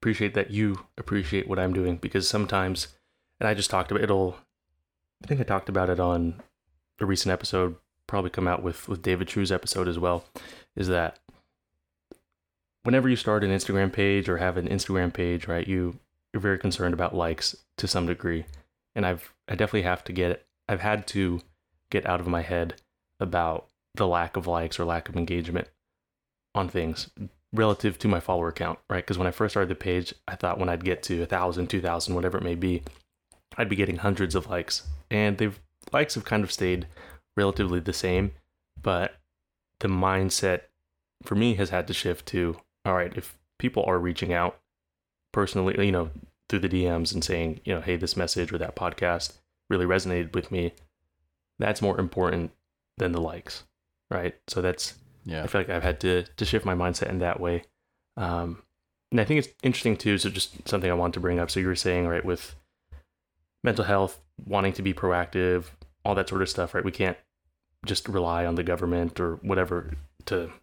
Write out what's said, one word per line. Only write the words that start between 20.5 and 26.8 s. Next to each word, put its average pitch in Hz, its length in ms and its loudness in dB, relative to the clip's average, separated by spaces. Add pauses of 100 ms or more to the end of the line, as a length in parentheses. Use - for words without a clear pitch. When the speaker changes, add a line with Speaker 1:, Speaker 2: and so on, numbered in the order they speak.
Speaker 1:
I've 98 140 -2
had 104 260 0
to 90 340 0 (480)
get - 160 0
out 90 140 2
of 87 80 -4
my 85 140 0
head 85 340 -2 (440)
about 85 480 -2 (280)
the 101 120 2
lack 87 300 0
of 87 100 -4
likes 85 320 -2
or 87 60 0
lack 85 240 -2
of - 60 -6
engagement 87 520 -2 (880)
on 95 140 0
things 80 400 -2 (440)